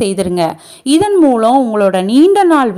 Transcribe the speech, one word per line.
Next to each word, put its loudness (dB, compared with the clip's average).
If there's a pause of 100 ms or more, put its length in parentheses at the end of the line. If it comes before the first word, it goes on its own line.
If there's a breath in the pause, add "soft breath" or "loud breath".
செய்திருங்க. -4 (500 loud breath)
இதன் 0
மூலம் 2
உங்களோட -2 (140)
நீண்ட 2
நாள் 0